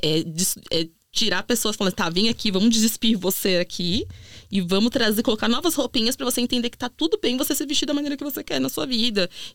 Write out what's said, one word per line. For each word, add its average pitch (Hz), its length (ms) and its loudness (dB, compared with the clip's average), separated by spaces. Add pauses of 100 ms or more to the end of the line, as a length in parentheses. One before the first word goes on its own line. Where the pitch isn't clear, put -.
é 156 200 2
des-, 165 360 -2 (120)
é 165 160 0 (280)
tirar 190 260 2
a 202 40 -4
pessoa 233 300 0
falando, 190 200 0
"Tá, 185 160 0
vem 185 180 2
aqui, 226 240 0
vamos 190 240 4
despir 226 420 2
você 185 400 0
aqui 175 460 -2 (480)
e 196 100 2
vamos 196 280 2
trazer, 220 320 2
colocar 214 260 0
novas 277 280 0
roupinhas 247 400 0
pra 269 100 -6
você 247 160 0
entender 240 300 0
que - 60 -20
tá 247 120 -6
tudo 359 320 0
bem 247 160 0
você - 160 0
se 294 140 -4
vestir 294 180 0
da 294 80 -2
maneira 285 240 -2
que 285 60 -8
você 294 200 -8
quer 262 160 -4
na 269 100 0
sua - 180 -4
vida 220 420 0 (260)